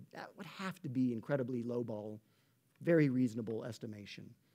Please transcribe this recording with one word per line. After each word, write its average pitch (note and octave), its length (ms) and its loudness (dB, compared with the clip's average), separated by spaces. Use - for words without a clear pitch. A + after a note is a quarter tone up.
that - 240 -10
would F#3 100 -12
have F#3+ 340 -8
to D#3 80 -4
be B2+ 240 2
incredibly B2+ 480 -2
lowball, A2 580 -4
very D#3 280 8
reasonable A#2 540 2
estimation. G#2+ 680 -10